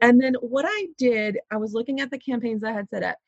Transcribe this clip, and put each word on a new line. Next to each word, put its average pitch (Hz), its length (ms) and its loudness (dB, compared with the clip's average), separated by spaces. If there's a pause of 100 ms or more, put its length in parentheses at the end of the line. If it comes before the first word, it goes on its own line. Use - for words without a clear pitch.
And 247 160 8
then 262 160 2
what 254 320 -2
I 403 200 -4 (100)
did, 220 400 0 (140)
I 214 60 -4
was 214 160 -6
looking 247 260 -4
at 269 100 -6
the 269 80 -8
campaigns 233 460 -4
I 220 80 -4
had 202 180 -6
set 190 140 -6
up. 180 140 -4 (100)